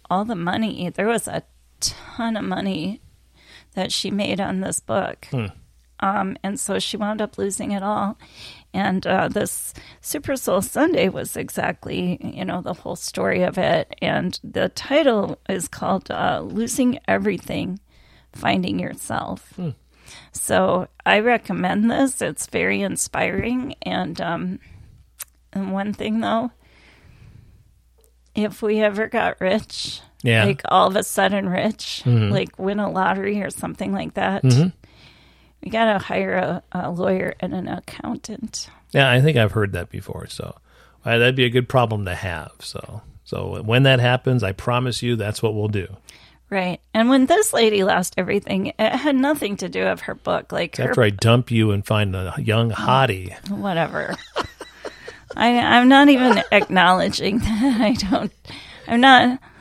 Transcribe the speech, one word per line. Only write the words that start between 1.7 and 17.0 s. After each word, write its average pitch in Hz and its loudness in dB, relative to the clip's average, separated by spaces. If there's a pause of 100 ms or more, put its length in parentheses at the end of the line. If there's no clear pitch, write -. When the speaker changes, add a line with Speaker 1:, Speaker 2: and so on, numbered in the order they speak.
Speaker 1:
ton - -6
of 185 -6
money 190 -4 (720)
that 190 -4
she - -4
made 202 -2
on 190 -4
this 180 -6
book. - -6
Speaker 2:
Hmm. 120 -4 (540)
Speaker 1:
Um, 196 -2
and 196 -6
so 196 -4
she - -6
wound 214 -6
up 208 -6
losing 202 -6
it 196 -6
all. 208 -4 (560)
And, 190 -2
uh, 185 2
this - -4 (260)
Super 294 -6
Soul 196 0
Sunday 262 2
was - -6
exactly, - -4
you - -8
know, 185 -4
the - -8
whole - -10
story 185 -2
of 180 0
it. - 0
And 165 -2
the - -2
title 233 0 (100)
is 190 -4
called, - -4
uh, - -2
Losing 233 -2